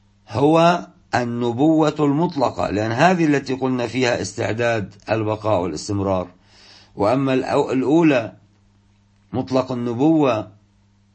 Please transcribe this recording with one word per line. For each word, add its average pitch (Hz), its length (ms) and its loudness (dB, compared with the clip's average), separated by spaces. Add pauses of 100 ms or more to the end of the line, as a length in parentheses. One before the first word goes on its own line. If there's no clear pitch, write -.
(280)
هو 165 580 2 (280)
النبوة 123 840 2
المطلقة، 143 720 0
لأن 104 220 -2
هذه 165 320 2
التي 139 300 0
قلنا 127 320 -2
فيها 120 360 -2
استعداد 110 720 -4 (160)
البقاء 107 500 0
والاستمرار. 92 720 -4 (680)
وأما 131 380 0
الأو-، 131 360 0
الأولى 131 680 2 (960)
مطلق 127 400 -2
النبوة 120 800 0 (640)